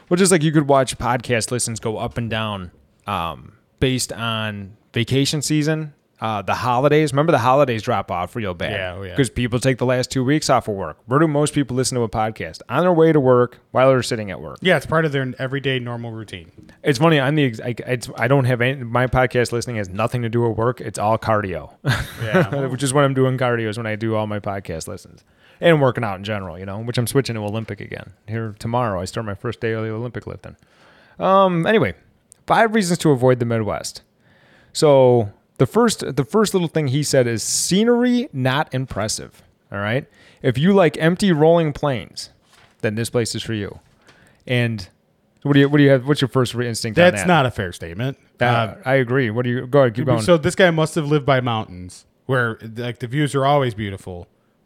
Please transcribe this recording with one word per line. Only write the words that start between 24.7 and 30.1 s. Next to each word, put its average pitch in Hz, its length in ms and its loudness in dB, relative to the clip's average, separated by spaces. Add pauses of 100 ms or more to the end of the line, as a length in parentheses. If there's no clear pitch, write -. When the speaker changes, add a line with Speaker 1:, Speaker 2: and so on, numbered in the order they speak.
Speaker 1:
listens. 92 380 -16 (360)
And 165 200 4
working 120 240 2
out 98 140 -6
in 98 60 -12
general, 98 320 -6
you 92 100 -12
know, 98 120 -10
which 117 200 -6
I'm 117 100 0
switching 131 260 0
to 110 80 -8
Olympic 104 380 -6
again. - 320 -14 (160)
Here 110 320 -8
tomorrow, 113 400 -2
I 95 60 -6
start 113 200 -8
my 101 80 -6
first 113 260 -8
day 113 120 -2
of 110 100 -4
the 110 80 -6
Olympic 113 380 -10